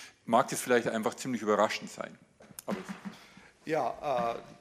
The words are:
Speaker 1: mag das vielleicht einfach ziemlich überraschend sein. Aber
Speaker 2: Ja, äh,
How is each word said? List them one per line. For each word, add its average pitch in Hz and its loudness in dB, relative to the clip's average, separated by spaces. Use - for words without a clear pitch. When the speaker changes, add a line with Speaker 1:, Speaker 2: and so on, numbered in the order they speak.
Speaker 1:
mag 120 4
das - -4
vielleicht 120 4
einfach 113 0
ziemlich 120 -4
überraschend 107 2
sein. - -10
Aber - -4
Speaker 2:
Ja, 123 -2
äh, - -10